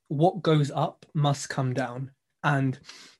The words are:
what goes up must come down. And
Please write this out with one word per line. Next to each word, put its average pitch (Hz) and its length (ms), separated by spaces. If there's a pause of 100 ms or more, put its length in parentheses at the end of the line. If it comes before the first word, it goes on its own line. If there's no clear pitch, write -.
what 165 340
goes 151 300
up - 420
must 143 360
come 131 240
down. 127 380 (320)
And 135 360 (400)